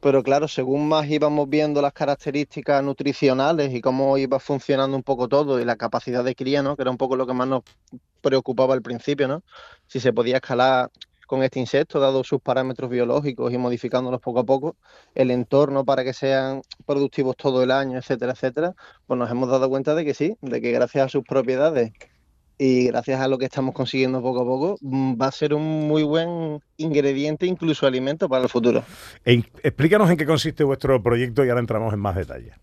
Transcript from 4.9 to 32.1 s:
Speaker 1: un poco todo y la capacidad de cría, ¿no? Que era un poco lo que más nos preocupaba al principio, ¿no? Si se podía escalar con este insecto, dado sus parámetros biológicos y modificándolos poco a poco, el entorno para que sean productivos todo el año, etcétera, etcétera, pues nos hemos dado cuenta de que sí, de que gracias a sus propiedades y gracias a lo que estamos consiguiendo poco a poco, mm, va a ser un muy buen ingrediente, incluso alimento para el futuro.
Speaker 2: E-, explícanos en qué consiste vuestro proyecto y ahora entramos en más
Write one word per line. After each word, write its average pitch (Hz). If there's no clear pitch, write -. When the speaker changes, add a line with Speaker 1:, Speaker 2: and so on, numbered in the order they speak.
Speaker 1:
un 131
poco 123
todo 139
y 120
la 120
capacidad 120
de 127
cría, 143
¿no? 139
Que 139
era 127
un 123
poco 131
lo 131
que 127
más 127
nos 131
preocupaba 131
al 127
principio, 135
¿no? 143
Si -
se 120
podía 117
escalar 127
con 135
este 131
insecto, 139
dado 135
sus 135
parámetros 131
biológicos 123
y 123
modificándolos 123
poco 123
a 120
poco, 135
el 131
entorno 139
para 135
que 131
sean 135
productivos 139
todo 131
el 127
año, 131
etcétera, 127
etcétera, 151
pues 127
nos 117
hemos 123
dado 131
cuenta 135
de 156
que 143
sí, 165
de 123
que 117
gracias 123
a -
sus 131
propiedades 131
y 127
gracias 123
a 131
lo 135
que 131
estamos 131
consiguiendo 131
poco 123
a -
poco, 135
mm, 131
va 135
a 131
ser 147
un 156
muy 151
buen 160
ingrediente, 147
incluso 165
alimento 135
para 131
el 120
futuro. 117
Speaker 2:
E-, 120
explícanos 170
en 175
qué 151
consiste 156
vuestro 135
proyecto 120
y 127
ahora 123
entramos 110
en 101
más 98